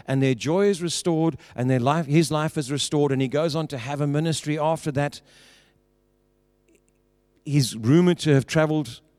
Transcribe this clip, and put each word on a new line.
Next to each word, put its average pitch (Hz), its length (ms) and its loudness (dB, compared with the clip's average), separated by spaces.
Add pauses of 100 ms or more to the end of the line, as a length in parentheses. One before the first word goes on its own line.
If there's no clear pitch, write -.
And 135 140 0
their 131 120 2
joy 160 340 0
is 185 120 0
restored, 165 560 -2 (180)
and 123 140 -2
their 131 100 4
life, 143 280 0
his 151 240 2
life 151 260 -2
is 139 160 -4
restored. 147 400 0
And 131 80 0
he 131 80 0
goes 143 260 0
on 160 140 -4
to 139 100 -10
have 139 220 -8
a 147 60 0
ministry 151 520 -2
after 156 340 -2
that. 143 280 -4 (2250)
He's 139 320 0
rumored 160 440 4
to 156 120 2
have 135 140 4
traveled 156 540 -2 (180)